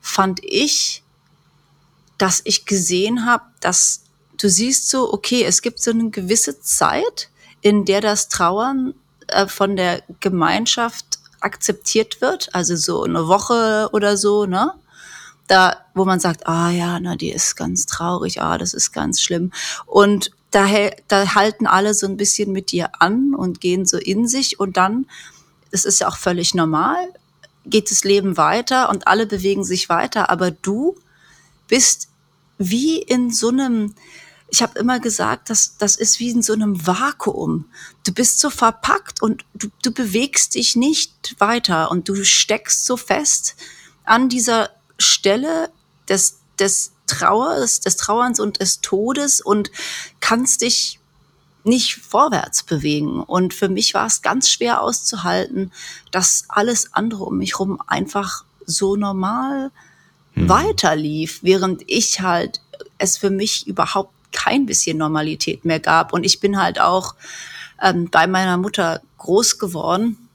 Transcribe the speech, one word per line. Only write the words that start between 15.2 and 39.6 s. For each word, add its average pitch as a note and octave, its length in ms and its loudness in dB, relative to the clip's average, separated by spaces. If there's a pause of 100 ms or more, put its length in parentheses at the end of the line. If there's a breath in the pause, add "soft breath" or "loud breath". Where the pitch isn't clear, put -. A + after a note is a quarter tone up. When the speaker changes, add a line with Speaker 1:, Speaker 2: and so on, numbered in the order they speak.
Speaker 1:
Da, F#3 300 6 (160)
wo F#3+ 120 2
man F#3 140 2
sagt, F3 280 -2
„Ah E3+ 240 0
ja, F3 280 -2
na, F3+ 160 -4
die E3+ 160 -6
ist - 240 -2
ganz F3 300 -4
traurig, - 560 -4
ah, E2 160 0
das F3 160 -4
ist - 180 -2
ganz - 300 -2
schlimm.“ F3 300 -2 (340 loud breath)
Und G3+ 460 4 (200)
da G3+ 140 6
hel-, G3+ 300 2 (120)
da G3 280 2
halten G#3+ 320 2
alle G3+ 260 4
so G3+ 140 0
ein G3 100 -4
bisschen G3+ 340 -2
mit F#3+ 200 -4
dir F3 180 -2 (120)
an B3 340 2
und F#3 260 -4
gehen F3+ 240 0
so F#3 120 0
in G#3+ 300 0
sich B3+ 320 -2
und G3 180 -2
dann, G#3 280 0 (680 loud breath)
es - 140 -2
ist - 140 2
ja - 80 0
auch - 100 -4
völlig F3 380 -2
normal, F#3 520 0 (580)
geht G#3 260 0
das - 120 0
Leben G3 340 2
weiter A#3 520 2
und G3+ 180 0
alle G#3+ 180 4
bewegen G3 380 -2
sich F#3 260 -4
weiter, F3 400 0
aber F3+ 220 0
du B3 440 -4 (720 soft breath)
bist - 420 2 (480)
wie B3 440 0
in B3 300 0
so A3 180 0
einem, A#3+ 460 0 (540 loud breath)
ich - 120 2
hab - 160 -4
immer A#3+ 220 0
gesagt, - 500 -4
das, - 280 0
das G3+ 200 4
ist - 220 0
wie A#3+ 100 -2
in A#3 140 0
so G#3+ 100 0
einem G3+ 340 0
Vakuum. F3+ 800 -2 (400 loud breath)
Du F3+ 80 -2
bist - 260 2
so D4 100 2
verpackt - 720 0
und A3 220 -2 (120)
du, G#3 120 -10 (160)